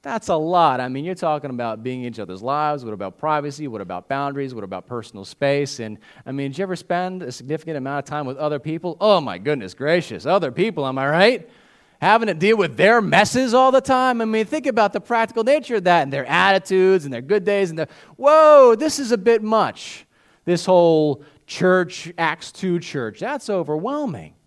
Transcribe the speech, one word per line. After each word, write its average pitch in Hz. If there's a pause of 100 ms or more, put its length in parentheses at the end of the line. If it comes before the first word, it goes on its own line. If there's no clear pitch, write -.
That's -
a 175
lot. 160
I 127
mean, 135
you're 180
talking 151
about 117
being 127
in 123
each 113
other's 92
lives. 143
What 107
about 95
privacy? 147
What 110
about 90
boundaries? 139
What 107
about 92
personal 107
space? 139
And, 107 (260)
I -
mean, 139
did 135
you 190
ever 185
spend 180
a 127
significant 156
amount 139
of -
time 151
with 131
other 151
people? 165
Oh, 196
my 107
goodness 113
gracious. 135
Other 160
people, 160
am 131
I 135
right? 190 (500)
Having 220
to 180
deal 202
with 160
their 220
messes 220
all 262
the 262
time. 254
I 220
mean, 220
think 294
about 214
the 202
practical 226
nature 254
of 190
that 175
and 135
their 139
attitudes 185
and 139
their 117
good 180
days 196
and 165
the, 151 (260)
whoa, 285
this 294
is 240
a 233
bit 220
much. 214 (380)
This 175
whole 160 (240)
church, 180
Acts 165
two 180
church, 127
that's 240
overwhelming. 170 (100)